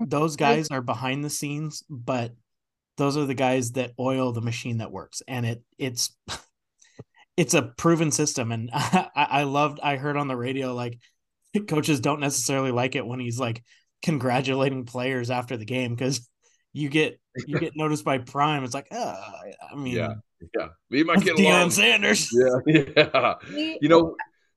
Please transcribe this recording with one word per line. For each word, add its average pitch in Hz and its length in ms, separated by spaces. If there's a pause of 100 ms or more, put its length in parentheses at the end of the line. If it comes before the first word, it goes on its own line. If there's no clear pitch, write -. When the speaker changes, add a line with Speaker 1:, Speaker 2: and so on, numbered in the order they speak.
Speaker 1:
those 151 320
Speaker 2:
Like 143 60
Speaker 1:
guys 151 340
are 131 100
behind 127 400
the 147 80
scenes, 147 580
but 123 440 (640)
those 143 200
are 151 80
the 135 100
guys 127 380
that 123 280
oil 131 320
the 117 80
machine 117 380
that 104 120
works. - 380
And 120 180
it, 117 160 (160)
it's, 123 380 (100)
<laughs> - 1120
it's 170 180
a 147 80
proven 160 480
system. 139 420
And 117 180
<laughs> 117 40
I, 147 400
I 143 300
loved, 143 360
I 143 160
heard 143 200
on 143 120
the 131 80
radio, 127 380
like, 120 240 (720)
coaches 151 320
don't 147 200
necessarily 135 520
like 127 240
it 117 100
when 127 140
he's, 120 180
like, 117 240 (400)
congratulating 131 800
players 123 460
after 123 260
the 110 80
game, 123 320
'cause 123 320 (440)
you 143 160
get, 147 320 (260)
you 147 140
get 165 120
Speaker 3:
<laughs> - 40
Speaker 1:
noticed 151 280
by 139 140
Prime. 143 460
It's 123 100
like, 139 160
"Uh, 226 240 (560)
I 123 60
mean, 131 180
Speaker 3:
Yeah, 85 200 (420)
yeah. 80 120 (220)
Leave 147 160
my 170 80
Speaker 1:
that's 185 120
Speaker 3:
kid 170 100
Speaker 1:
Deion 180 200
Speaker 3:
alone. 175 140
Speaker 1:
Sanders." 208 640
Speaker 3:
Yeah, 127 240 (100)
<laughs> 151 300
yeah. 131 380 (140)
Speaker 2:
We 311 320
Speaker 3:
You 147 80
know, 165 280 (400)